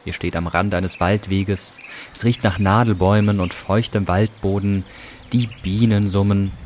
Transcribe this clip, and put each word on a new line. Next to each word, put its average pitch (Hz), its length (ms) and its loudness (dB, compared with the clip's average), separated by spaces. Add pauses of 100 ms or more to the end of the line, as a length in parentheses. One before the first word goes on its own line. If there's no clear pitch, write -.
ihr 90 100 -8
steht 87 220 -4
am 85 120 -2
Rand 87 260 0
eines 90 260 -2
Waldweges, 98 800 -2 (340)
es - 120 -6
riecht 120 180 0
nach 101 160 0
Nadelbäumen 104 800 4
und 90 140 -2
feuchtem 104 540 -2
Waldboden, 98 760 0 (480)
die 120 160 0 (160)
Bienen 104 460 2
summen. 98 420 2 (140)